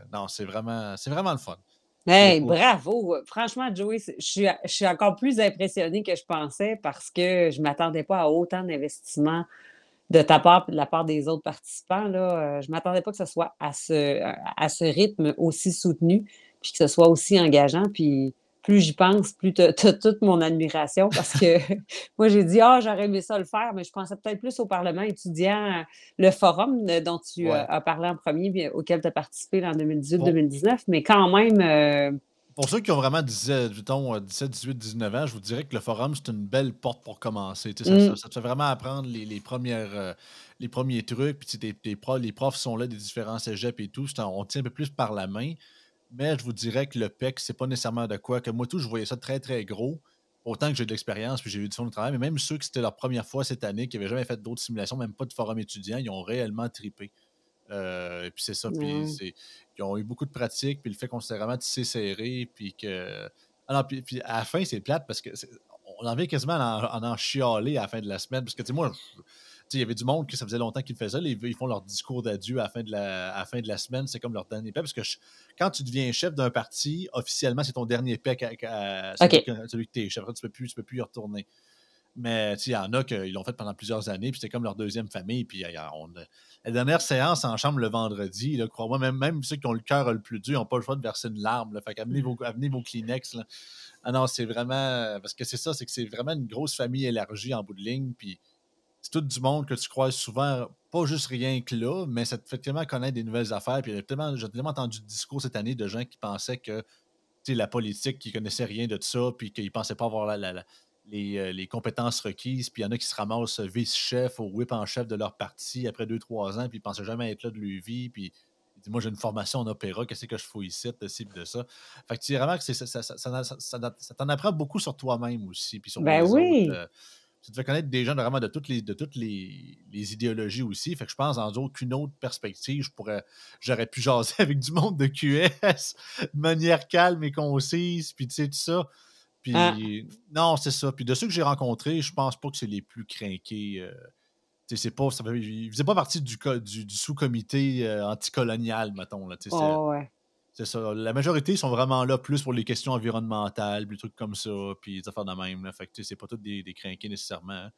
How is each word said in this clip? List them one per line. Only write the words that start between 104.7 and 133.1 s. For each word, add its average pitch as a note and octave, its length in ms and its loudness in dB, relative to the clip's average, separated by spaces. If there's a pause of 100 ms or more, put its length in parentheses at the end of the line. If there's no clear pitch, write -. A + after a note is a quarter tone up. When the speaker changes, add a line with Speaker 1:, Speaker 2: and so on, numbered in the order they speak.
Speaker 1:
entendu B2 300 -6
de G#2+ 40 -20
discours - 380 -8
cette B2+ 140 -8
année A2 180 -4
de A2 140 -4
gens A2+ 160 -6
qui - 120 -16
pensaient G#2+ 420 -8
que, A2 220 -8 (640)
tu C#3 100 -4
sais, - 20 2
la A2 120 2
politique, A2 540 -4
qui G#2+ 120 -12
connaissaient G#2+ 320 -4
rien A2 220 -4
de G#2+ 140 -4
ça, B2 360 -2
puis G#2 160 -12
qu'ils G2+ 200 -8
pensaient G#2+ 240 -6
pas A#2 100 -2
avoir A2 180 -2
la, G#2 140 -2
la, F#2+ 160 -6
la, F2+ 100 -12 (460)
les, G2+ 260 -4
euh, F#2+ 160 -2
les F#2 140 -8
compétences A#2+ 540 -4
requises, B2+ 500 -6
puis - 100 -12
il G#2+ 60 -2
y - 20 -4
en - 40 -4
a A#2 40 -2
qui - 80 -6
se - 100 -6
ramassent A2 460 -4
vice-chef A#2+ 800 -2
ou A2+ 60 -6
whip G#2+ 280 -4
en G#2+ 140 -4
chef A#2+ 200 -6
de A2 100 -6
leur G#2 200 -6
parti - 500 -8
après G#2+ 200 -6
deux, A2+ 120 -4
trois G#2+ 400 -6
ans, B2 120 -4
puis A#2 80 -16
ils - 20 -12
pensaient G2+ 240 -10
jamais A2+ 260 -6
être G2+ 120 -10
là A#2 80 -6
de G#2+ 80 -14
leur G2 240 -8
vie, A#2+ 260 -8
puis G2 240 -12 (440)
ils G2+ 40 -20
disent, « G#2 100 -16
Moi, A2+ 120 -4
j'ai A2 80 -4
une G#2 60 -8
formation G#2+ 440 -4
en A#2 60 -4
opéra, G#2+ 400 -6
qu'est-ce - 180 -12
que A2+ 140 -10
je - 60 -12
fous - 180 -12
ici, F#2 260 -10 (100)
de G2+ 100 -10
ci, A2 180 -12
de F#2+ 180 -14
ça ? » A#2+ 220 -10 (420)
Fait A#2 80 -6
que - 60 -14
tu - 100 -4
sais C#3 60 2
vraiment D3+ 180 2
que D3 80 -8
c'est, - 80 -4
ça, B2 140 -6
ça, A#2+ 160 -8
ça, - 160 -12
ça, B2+ 260 -6
ça, C3 140 -10
ça, A#2+ 400 -8
ça - 160 -18
t'en C#3+ 160 -2
apprend D3 200 2
beaucoup D#3 280 -2
sur D3 180 -4
toi-même A#2+ 500 -2
aussi, F#2 320 -10
puis G2+ 120 -16
sur - 100 -10
Speaker 2:
Ben D#3 240 6
Speaker 1:
les F3+ 60 6
Speaker 2:
oui. D4+ 320 8
Speaker 1:
autres, D3+ 120 2
euh, F2 120 -8 (580)
tu - 60 -20
te G#2+ 60 -12
fais C3 80 -6
connaître D3 260 0
des B2+ 160 2
gens C#3+ 80 0
vraiment C3 260 0
de A2+ 60 -2
toutes C#3+ 220 -8
les, B2 120 -2
de G#2 140 -8
toutes D3 220 -8
les, G2 600 -10 (140)
les G2+ 220 -8
idéologies A2 480 -2
aussi. A#2 340 -6
Fait - 80 -10
que - 60 -12
je - 60 -12
pense, C#3 200 0
dans G#2+ 160 -4
aucune B2+ 400 -6
autre C#3+ 260 -4
perspective, C3 640 -6
je C#3 80 -8
pourrais, G#2 320 -8 (380)